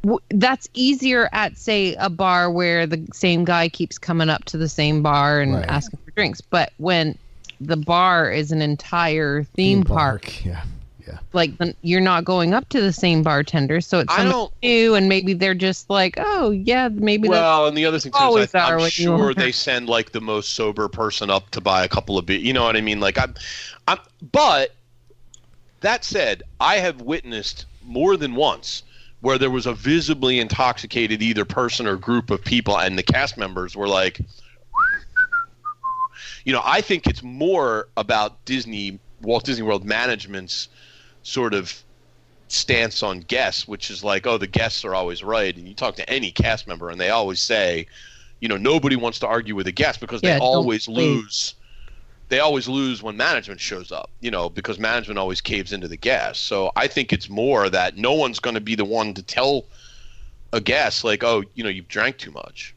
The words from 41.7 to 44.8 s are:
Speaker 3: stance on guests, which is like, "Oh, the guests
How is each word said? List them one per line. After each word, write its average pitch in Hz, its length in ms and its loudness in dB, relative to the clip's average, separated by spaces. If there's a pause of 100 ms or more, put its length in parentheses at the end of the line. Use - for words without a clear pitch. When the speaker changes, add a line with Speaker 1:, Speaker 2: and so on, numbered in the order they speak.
Speaker 3:
stance 117 520 0
on 92 200 -4
guests, 117 460 -2
which 104 220 -10
is 95 140 -14
like, 101 240 0
"Oh, 117 100 2
the 95 100 -4
guests 113 360 0